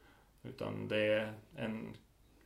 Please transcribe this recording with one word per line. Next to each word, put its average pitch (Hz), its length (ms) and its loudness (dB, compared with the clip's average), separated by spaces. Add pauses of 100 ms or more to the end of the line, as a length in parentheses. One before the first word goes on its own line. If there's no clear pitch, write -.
(440)
utan 104 440 -4
det 107 100 2
är 107 360 4 (220)
en 110 420 -4 (480)